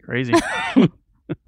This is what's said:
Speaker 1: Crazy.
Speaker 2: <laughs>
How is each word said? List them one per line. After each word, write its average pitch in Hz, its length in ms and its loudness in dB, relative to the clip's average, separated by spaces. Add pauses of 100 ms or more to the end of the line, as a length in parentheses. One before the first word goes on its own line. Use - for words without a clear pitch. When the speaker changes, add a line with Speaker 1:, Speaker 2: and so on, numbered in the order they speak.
Speaker 1:
Crazy. 127 280 -2 (420)
Speaker 2:
<laughs> 185 120 6 (600)